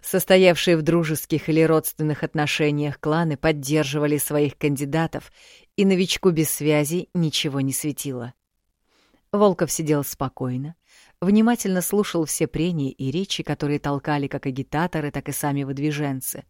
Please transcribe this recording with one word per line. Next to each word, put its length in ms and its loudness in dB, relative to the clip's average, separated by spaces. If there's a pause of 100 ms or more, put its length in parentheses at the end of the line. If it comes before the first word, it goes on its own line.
Состоявшие 760 4
в 40 0
дружеских 680 0
или 140 4
родственных 640 0
отношениях 760 -2
кланы 380 0
поддерживали 800 0
своих 400 0
кандидатов, 720 -2 (440)
и 100 2
новичку 460 2
без 180 0
связи 640 0
ничего 480 -2
не 100 0
светило. 640 -6 (1000)
Волков 400 4
сидел 320 0
спокойно, 720 -6 (460)
внимательно 600 4
слушал 440 0
все 220 -2
прения 440 -2
и 200 -6
речи, 320 -4
которые 360 -2
толкали 480 -2
как 180 -8
агитаторы, 680 -4
так 180 -8
и 20 -8
сами 320 -2
выдвиженцы. 880 -4